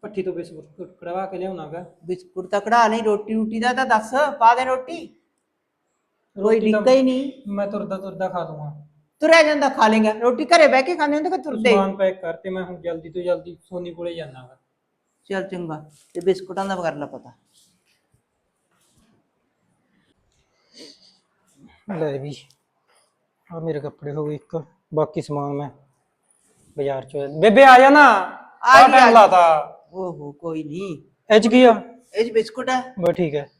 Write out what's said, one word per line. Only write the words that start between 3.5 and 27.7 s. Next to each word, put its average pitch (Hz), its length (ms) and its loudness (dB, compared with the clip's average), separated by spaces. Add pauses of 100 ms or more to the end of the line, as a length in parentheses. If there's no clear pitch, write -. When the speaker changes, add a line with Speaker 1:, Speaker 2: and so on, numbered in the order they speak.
Speaker 2:
ਦਾ 247 120 -2
ਤਾਂ 254 140 -2
ਦੱਸ, 220 280 -2 (240)
ਪਾ 233 160 6
ਦੇ 254 100 -4
ਰੋਟੀ। 254 420 -8
ਕੋਈ - 1500 -8
Speaker 1:
ਰੋਟੀ 220 160 0
ਤਾਂ 214 80 0
Speaker 2:
ਡਿੱਕਾ 254 120 4
ਹੀ 269 100 4
ਨਹੀਂ। 262 300 -2 (140)
Speaker 1:
ਮੈਂ 202 200 -6
ਤੁਰਦਾ 196 300 -8
ਤੁਰਦਾ 185 320 -8
ਖਾ 180 160 -8
ਲੂੰਗਾ। 151 420 -16 (340)
Speaker 2:
ਤੁਰਿਆ 320 220 4
ਜਾਂਦਾ 302 260 0
ਖਾ 240 200 0
ਲੇਗਾ, 220 240 2
ਰੋਟੀ 233 320 -2
ਘਰੇ 320 240 4
ਬਹਿ 262 140 2
ਕੇ 349 140 -4
ਖਾਂਦੇ 294 180 -4
ਹੁੰਦੇ 302 160 -4
ਕਿ 370 60 -6
Speaker 1:
ਤੂੰ 285 80 -10
Speaker 2:
ਤੁਰਦੇ? 233 280 -2
Speaker 1:
ਸਮਾਨ 196 240 0
ਪੈਕ 185 240 -2
ਕਰ 165 160 -10
ਤੇ 190 140 -14
ਮੈਂ 185 140 -8
ਹੁਣ 175 160 -16
ਜਲਦੀ 165 300 -12
ਤੋਂ 180 120 -10
ਜਲਦੀ 175 400 -8
ਸੋਨੀ 175 320 -14
ਕੋਲੇ 170 200 -12
ਜਾਣਾ 135 320 -18
ਗਾ। - 120 -20 (680)
Speaker 2:
ਚੱਲ 190 240 -10
ਚੰਗਾ, 175 420 -14 (240)
ਤੇ 170 60 -10
ਬਿਸਕੁਟਾਂ 185 440 -4
ਦਾ 196 120 -6
ਕਰ 165 180 -6
ਲਾ 147 120 -10
ਪਤਾ। 131 260 -20 (4000)
Speaker 1:
ਲੈ 147 200 -6
ਵੀ, 139 160 -12 (1160)
ਆ 165 80 -14
ਮੇਰੇ 160 200 -8
ਕੱਪੜੇ 143 320 -14
ਹੋ 151 140 -8
ਗਏ 151 80 -8
ਇੱਕ, 156 280 -12 (320)
ਬਾਕੀ 156 260 -4
ਸਮਾਨ 143 320 -8
ਮੈਂ 143 180 -10 (1080)
ਬਾਜ਼ਾਰ 139 260 -6
ਚੋਂ, 143 240 -10
ਬੇਬੇ 202 360 4
ਆ 254 140 10